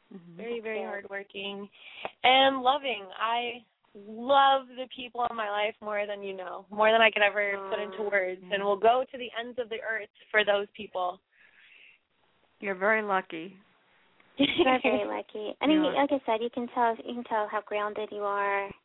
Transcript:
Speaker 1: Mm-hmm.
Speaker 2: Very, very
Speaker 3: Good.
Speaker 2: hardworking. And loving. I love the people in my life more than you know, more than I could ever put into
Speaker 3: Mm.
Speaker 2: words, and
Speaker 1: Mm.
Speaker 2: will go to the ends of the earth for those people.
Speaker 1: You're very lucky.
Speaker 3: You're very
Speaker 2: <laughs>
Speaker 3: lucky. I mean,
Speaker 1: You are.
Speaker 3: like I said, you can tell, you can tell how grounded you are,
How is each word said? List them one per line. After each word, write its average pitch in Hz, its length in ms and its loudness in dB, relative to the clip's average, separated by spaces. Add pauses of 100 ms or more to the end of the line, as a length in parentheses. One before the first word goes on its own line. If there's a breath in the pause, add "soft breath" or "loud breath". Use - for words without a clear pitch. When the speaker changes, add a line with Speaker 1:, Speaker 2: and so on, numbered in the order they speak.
(140)
Speaker 1:
Mm-hmm. 170 240 -20
Speaker 2:
Very, 233 220 -8
very 220 220 -8
Speaker 3:
Good. 220 60 -8
Speaker 2:
hardworking. 202 800 -10 (560 loud breath)
And 269 380 6
loving. 247 440 0 (140)
I 233 440 -2 (320)
love 254 800 4
the 254 100 -8 (100)
people 240 360 -6
in 226 40 -10
my 214 140 -4
life 208 320 -2
more 208 240 -4
than 202 160 -8
you 196 160 -8
know, 185 320 -12
more 214 220 4
than 226 100 8
I 220 80 8
could 208 140 2
ever 202 340 2 (140)
put 208 80 -2
into 208 240 -8
Speaker 3:
Mm. 202 80 -4
Speaker 2:
words, 185 300 0 (100)
and 196 100 0
Speaker 1:
Mm. 202 40 -2
Speaker 2:
will 202 120 2
go 233 320 4
to 269 80 -14
the 240 220 -12
ends 240 180 -10
of 226 120 -8
the 220 120 -8
earth 214 280 -6 (200)
for 214 160 4
those 202 300 2
people. 185 440 -6 (1400 soft breath)
Speaker 1:
You're 196 160 -4
very 214 260 2
lucky. 185 560 -4 (800)
Speaker 3:
You're 262 460 4
very 226 220 2
Speaker 2:
<laughs> 214 120 -6
Speaker 3:
lucky. 208 440 -10
I - 40 0
mean, 311 160 4
Speaker 1:
You 302 80 2
are. - 60 -2
Speaker 3:
like 277 160 2
I 269 160 0
said, 220 160 0
you 240 80 -4
can 240 180 -6
tell, 233 340 0
you 240 120 -10
can 240 80 -8
tell 214 240 -2
how 208 140 -4
grounded 208 500 -6
you 208 120 -8
are, 202 460 0 (160)